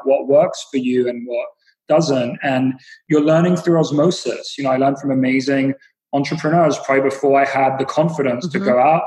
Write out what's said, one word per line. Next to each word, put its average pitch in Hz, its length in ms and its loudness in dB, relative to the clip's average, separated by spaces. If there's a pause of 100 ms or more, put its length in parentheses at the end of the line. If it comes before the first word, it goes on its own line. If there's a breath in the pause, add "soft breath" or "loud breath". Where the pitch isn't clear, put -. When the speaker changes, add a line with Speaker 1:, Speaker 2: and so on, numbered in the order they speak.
Speaker 1:
what 135 220 0
works - 440 2
for 139 60 -2
you 127 300 0
and 120 200 -8
what 120 220 -8 (380)
doesn't. 139 540 0
And 131 320 0 (340 loud breath)
you're 151 140 2
learning 170 360 2
through 170 200 2
osmosis. 143 800 -2
You 143 60 -8
know, 131 80 0
I 131 60 0
learned 139 220 0
from 143 120 -4
amazing 135 640 0 (380 soft breath)
entrepreneurs 151 640 0
probably 135 320 0
before 139 280 2
I 139 60 4
had 131 320 0
the 135 80 -2
confidence 147 600 -2
to 143 100 -6
Speaker 2:
Mm-hmm. 98 100 -4
Speaker 1:
go 123 120 2
out 151 280 2